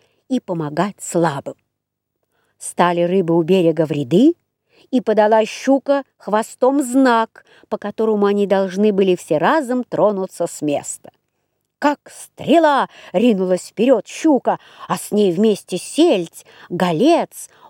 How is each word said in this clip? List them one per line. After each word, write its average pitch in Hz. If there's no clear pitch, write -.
и 254
помогать 165
слабым. 143
Стали 175
рыбы 175
у 175
берега 165
в 156
ряды, 160
и 254
подала 214
щука 277
хвостом 247
знак, 240
по 214
которому 208
они 202
должны 196
были 190
все -
разом 247
тронуться 185
с -
места. -
Как 294
стрела 285
ринулась 185
вперёд 240
щука, 247
а 180
с -
ней 202
вместе 185
сельдь, 247
голец, 185